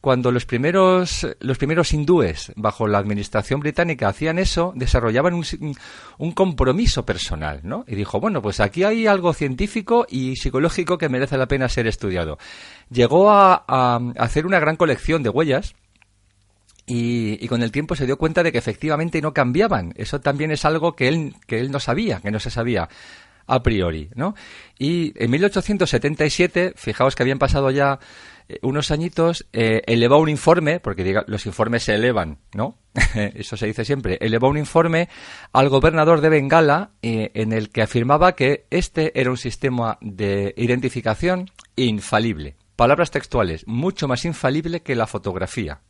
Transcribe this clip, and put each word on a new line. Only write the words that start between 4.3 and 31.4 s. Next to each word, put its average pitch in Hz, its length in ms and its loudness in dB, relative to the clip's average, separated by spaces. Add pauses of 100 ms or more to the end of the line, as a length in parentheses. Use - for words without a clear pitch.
eso, 180 340 0
desarrollaban 127 600 2
un 170 100 -4
si-, - 160 -8
un, 147 160 -8 (420)
un 160 140 -4
compromiso 151 760 2
personal, 76 560 -4
¿no? 139 240 -10
Y 120 80 -10
dijo, 101 240 -4
"Bueno, 175 240 -2
pues 101 160 -4
aquí 107 240 0
hay 220 240 2
algo 185 260 2
científico 202 760 -2
y 131 260 -4
psicológico 165 640 0
que 160 100 -2
merece 131 280 -2
la 131 100 0
pena 131 220 0
ser 117 180 -2
estudiado". 92 520 -4 (520)
Llegó 127 400 6
a, 196 360 6
a, 127 300 2
a 120 280 -2
hacer 151 200 -2
una 185 140 2
gran 151 160 2
colección 160 480 0
de 117 80 0
huellas 139 460 0 (1080)
y, 117 600 -2
y - 20 -6
con 120 160 -2
el 117 80 -2
tiempo 151 240 -4
se 131 120 -2
dio 131 120 0
cuenta 160 240 2
de 170 80 2
que 131 80 0
efectivamente 156 640 -2
no 151 100 -2
cambiaban. 131 640 0
Eso - 240 -6
también 143 300 -2
es 151 140 -4
algo 156 320 0
que 131 100 0
él, 151 280 -2 (120)
que 113 140 -4
él 135 100 -4
no 139 80 -4
sabía, 131 420 -2
que 104 120 -6
no 107 80 -2
se - 100 -8
sabía 117 380 -2 (640)
a 131 120 2
priori, 87 520 0
¿no? 165 200 -4 (440)
Y 165 380 -2
en 113 140 -2
mil 147 120 2
ochocientos 196 460 0
setenta 151 380 0
y - 20 2
siete, 175 480 0
fijaos 127 380 0
que - 80 -2
habían 131 160 0
pasado 139 320 2
ya, 139 280 0 (480)
eh, - 140 -14
unos 143 300 -2
añitos, 165 640 0
eh, 113 320 2
elevó 120 320 6
un 160 100 4
informe, 160 520 2
porque 95 220 -6
diga, 95 260 0
los 107 180 -6